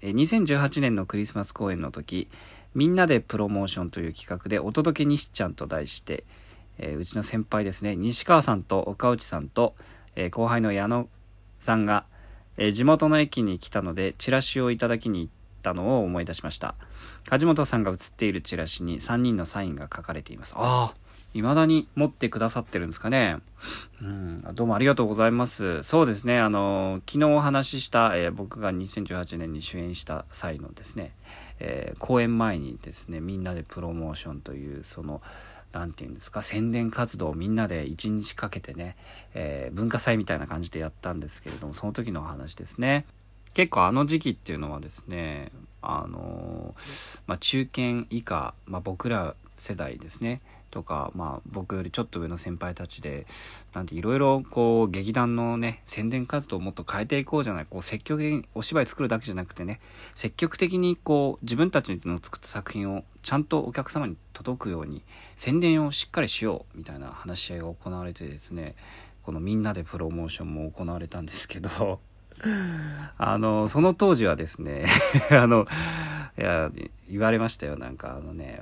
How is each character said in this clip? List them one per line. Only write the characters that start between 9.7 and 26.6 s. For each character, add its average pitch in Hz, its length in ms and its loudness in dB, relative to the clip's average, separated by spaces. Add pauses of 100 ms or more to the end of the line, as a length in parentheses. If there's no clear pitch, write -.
え 90 120 0
ー、 - 20 -4
後 113 180 2
輩 120 140 4
の 107 100 2
矢 101 160 2
野 120 200 0 (520)
さ 113 160 2
ん 107 100 4
が、 104 200 2 (520)
え 107 120 2
ー、 - 20 4
地 113 120 0
元 156 260 8
の 151 100 6
駅 147 240 2
に 95 160 0
来 - 100 -12
た 104 120 0
の 87 120 -4
で、 95 240 0
チ - 140 -2
ラ 131 100 6
シ - 200 -2
を 123 100 2
い 117 60 0
た 120 100 2
だ 117 100 2
き 113 120 -4
に 92 120 0
行 80 80 -6
っ - 20 -14 (300)
た 90 120 0
の 98 260 2
を 104 40 2
思 87 180 0
い 82 40 -4
出 85 80 -6
し - 100 -6
ま - 80 -6
し - 80 -4
た。 - 160 -6 (500)
梶 139 200 4
本 151 200 6
さ 120 120 2
ん 110 60 4
が 95 80 2
写 - 200 -8
っ - 20 -20
て 113 120 0
い 101 80 2
る 87 80 -4
チ - 160 -4
ラ 80 100 -2
シ - 160 -4
に 85 180 -4
三 120 220 2
人 117 140 4
の 85 80 -2
サ 101 160 -6
イ 90 80 -2
ン 73 60 -6
が 71 80 -10 (100)
書 - 80 -10
か 82 120 -8
れ 76 80 -6
て - 120 -16
い - 40 -14
ま - 80 -14
す。 - 120 -14
あ 123 360 4 (400)
ー、 113 40 -4
未 120 180 4
だ 160 100 8
に 160 300 6
持 143 100 6
っ - 60 0
て 120 180 0
く 110 100 -4
だ 113 100 2
さ 120 120 -2
っ - 40 -14
て - 140 -2
る 85 80 -2
ん - 20 -6
で 82 40 -8
す - 60 -12
か 107 100 -2
ね。 113 280 4 (640)
う 104 40 -8
ん、 95 320 -6 (180)
ど 117 80 0
う 117 40 4
も 110 80 4
あ 104 40 2
り 131 60 4
が 139 100 8
と 123 80 4
う 107 40 4
ご 104 80 0
ざ 110 120 6
い 117 40 6
ま 120 160 2
す。 87 360 -2
そ 160 200 6
う - 20 8
で 113 100 4
す 113 100 -6
ね、 120 140 4
あ 110 100 6
の、 98 580 2